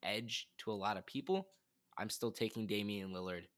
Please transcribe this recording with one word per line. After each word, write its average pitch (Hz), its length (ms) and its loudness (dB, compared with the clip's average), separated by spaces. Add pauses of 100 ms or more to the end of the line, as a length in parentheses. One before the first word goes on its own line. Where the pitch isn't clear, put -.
edge 110 460 -2 (100)
to - 120 -2
a - 20 2
lot 101 240 2
of 180 80 -6
people. 190 420 2 (500)
I'm 107 120 -2
still 117 220 0
taking 110 340 0
Damian 101 460 0
Lillard 90 320 -4 (140)